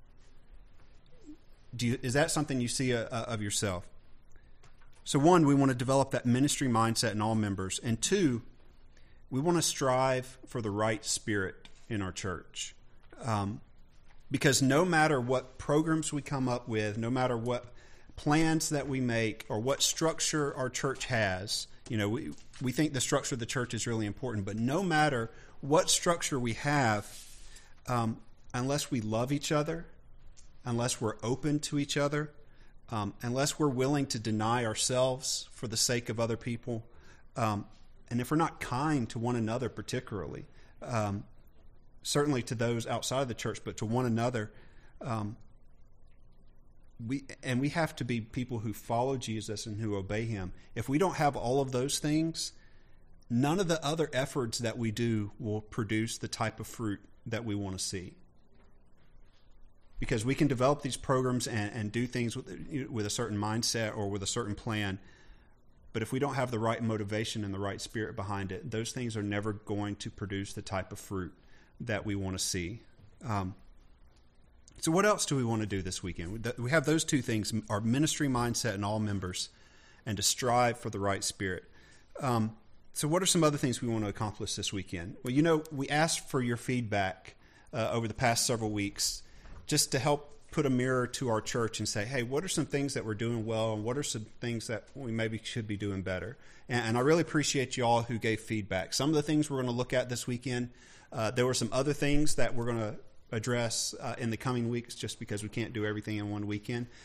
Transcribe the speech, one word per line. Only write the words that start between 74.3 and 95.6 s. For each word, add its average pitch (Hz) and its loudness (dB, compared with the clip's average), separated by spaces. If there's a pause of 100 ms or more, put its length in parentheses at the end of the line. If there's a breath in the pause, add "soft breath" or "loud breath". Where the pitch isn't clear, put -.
so 160 0
what 190 6
else 214 4
do 143 0
we 127 2
wanna 110 0
do 98 -2
this 90 -6
weekend? 87 -6
We, 113 -8
th-, 113 -4
we 120 -2
have 156 4
those 156 4
two 139 0
things, 110 0 (180)
our 104 2
ministry 139 2
mindset 120 0
in 101 -2
all 104 0
members 101 -2 (540 soft breath)
and 104 -4
to 98 -2
strive 120 4
for 113 -6
the 107 -6
right 98 0
spirit. 92 -2 (560 soft breath)
Um, 113 0 (360)
so - -2
what 170 4
are 180 0
some 175 6
other 147 6
things 131 0
we 127 -2
wanna 110 0
accomplish 104 -4
this - -4
weekend? 98 -6
Well, 127 -2
you 143 6
know, 160 4
we 139 -4
asked 156 2
for 135 0
your 120 0
feedback, 107 -2 (360 soft breath)
uh, 113 0
over 117 0
the 107 -6
past 120 4
several 110 0
weeks - -2 (460 loud breath)
just - 2
to 139 4
help 147 0 (100)
put 147 2
a 143 4
mirror 127 2
to 123 -4
our 110 4
church 113 -2
and 107 -2
say, 104 -2
"Hey, 123 -2
what 139 -2
are 185 -4
some 156 0
things 139 0
that 113 -4
we're 110 -2
doing 113 -2
well 110 2
and 107 -2
what 123 -2
are 147 -2
some 113 -6 (140)
things 120 -2
that 107 -6
we 127 -6
maybe 113 -2
should 110 -4